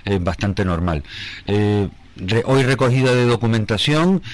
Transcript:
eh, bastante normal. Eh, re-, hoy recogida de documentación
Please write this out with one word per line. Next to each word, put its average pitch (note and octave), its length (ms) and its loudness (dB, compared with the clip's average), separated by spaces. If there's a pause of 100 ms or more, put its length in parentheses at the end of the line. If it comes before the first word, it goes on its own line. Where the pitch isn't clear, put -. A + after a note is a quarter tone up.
eh, G2 140 0
bastante F#2 460 -2
normal. E2+ 380 -2 (420)
Eh, G#2 420 0 (280)
re-, G2 320 -2
hoy C3+ 160 4
recogida C3 500 2
de B2 140 2
documentación A#2 960 0 (100)